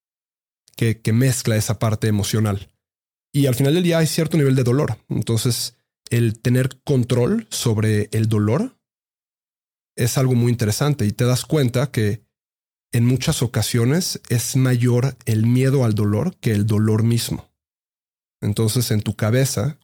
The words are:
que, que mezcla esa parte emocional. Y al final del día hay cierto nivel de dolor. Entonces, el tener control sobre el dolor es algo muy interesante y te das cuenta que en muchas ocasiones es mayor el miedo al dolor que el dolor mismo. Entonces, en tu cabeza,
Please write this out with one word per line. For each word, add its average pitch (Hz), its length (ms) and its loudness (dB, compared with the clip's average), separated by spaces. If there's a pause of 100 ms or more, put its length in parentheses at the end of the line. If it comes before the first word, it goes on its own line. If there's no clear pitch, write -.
(760)
que, 110 240 0
que 113 120 -2
mezcla 120 440 2
esa 107 240 -2
parte 110 260 -2
emocional. 104 640 -2 (640)
Y 143 140 2
al 123 100 2
final 143 180 2
del 185 80 2
día 170 160 2
hay 160 80 2
cierto 160 300 -2
nivel 139 180 4
de 131 80 2
dolor. 123 360 0 (100)
Entonces, - 720 -4 (320)
el 117 280 0
tener 127 460 -2
control 131 680 0
sobre 107 600 0
el 110 160 0
dolor 110 500 0 (1160)
es 120 220 -2
algo 131 160 2
muy 120 180 2
interesante 120 540 -2
y 104 60 0
te - 120 -2
das 123 200 0
cuenta 135 460 0
que 107 320 -2 (720)
en 120 140 2
muchas 131 360 0
ocasiones 127 840 -2
es - 260 -2
mayor 127 720 0
el 110 220 0
miedo 127 380 2
al 110 100 0
dolor 104 420 -2
que 117 160 -2
el 104 140 0
dolor 107 360 2
mismo. - 480 -2 (920)
Entonces, 110 500 0
en 107 100 0
tu 104 160 -4
cabeza, 127 680 0